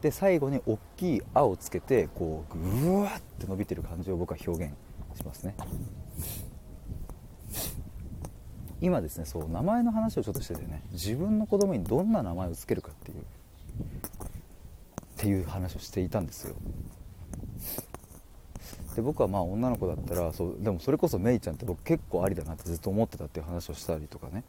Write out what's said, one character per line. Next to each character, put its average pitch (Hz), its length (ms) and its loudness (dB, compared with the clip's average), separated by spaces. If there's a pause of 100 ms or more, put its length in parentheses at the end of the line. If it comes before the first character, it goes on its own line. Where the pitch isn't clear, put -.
で、 151 100 6
最 190 280 6
後 135 100 4
に 139 160 2
大 110 120 4 (180)
き 175 220 4
い 95 40 2 (120)
あ 139 120 8
を 95 120 6
つ - 120 -10
け 92 120 0
て、 107 260 6
こ 78 420 -2
う、 80 80 -6
ぐ 131 440 4
わ 196 160 0
っ - 40 -10
て - 260 -8
伸 95 100 -2
び 98 80 0
て 87 100 -2
る 80 80 -4
感 82 180 -6
じ 95 100 -2
を 87 60 2
僕 87 140 0
は 80 140 -4
表 87 200 0
現 71 80 -6 (420)
し - 100 -6
ま 76 80 -8
す - 100 -12
ね。 98 120 -4 (3250)
今 170 220 4
で 78 80 -2
す - 80 -10
ね、 82 80 -4
そ 82 160 -4
う、 78 80 -2
名 87 120 0
前 220 220 4
の 233 80 6
話 220 260 2
を 123 60 2
ち - 60 -2
ょ - 20 0
っ - 40 0
と - 60 -2
し - 60 -6
て 85 80 -4
て 76 60 -6
ね、 76 200 -6 (100)
自 95 240 -2
分 202 240 4
の 214 80 2
子 202 120 4
供 196 160 6
に 98 80 2
ど 110 180 4
ん 214 100 4
な 190 120 6
名 87 100 0
前 92 140 0
を 85 80 -2
つ - 100 -10
け - 100 4
る - 60 -2
か - 100 -12
っ 76 40 -14
て - 160 -14
い - 40 -10
う、 - 40 -8
っ - 40 -10 (1900)
て 107 100 0
い 98 140 4
う 87 40 0
話 92 300 -2
を - 40 -4
し - 100 -12
て - 120 0
い 90 80 2
た 110 100 2
ん 82 80 0
で - 40 -6
す - 120 -12
よ。 - 120 -6 (2500)
で、 117 60 0
僕 131 200 2
は 113 60 6
ま 98 120 4
あ 90 40 4
女 107 260 2
の 120 80 2
子 95 100 0
だ 85 60 2
っ 73 40 -2
た 85 180 -2
ら、 85 160 2
そ 87 180 -2
う、 - 100 -6
で 104 100 2
も 92 100 2
そ 135 120 2
れ 151 60 6
こ 180 100 4
そ 117 100 2
メ 110 160 4
イ 113 60 4
ち - 80 -4
ゃ 85 40 -2
ん 76 40 -4
っ - 20 -10
て - 80 -6
僕 87 180 -2
結 160 260 2
構 87 140 2
あ 98 60 6
り 98 60 0
だ 82 80 -6
な 80 100 -6
っ - 20 -6
て - 80 -12
ず 85 120 -2
っ 80 40 -2
と 95 120 -2
思 107 120 4
っ 110 40 2
て - 100 -10
た 82 80 -6
っ 73 40 -6
て - 100 -6
い 76 40 -6
う - 40 -6
話 87 240 -4
を - 20 -4
し 76 100 -10
た 85 140 0
り 76 100 -6
と - 120 -12
か - 100 -10
ね 95 200 -6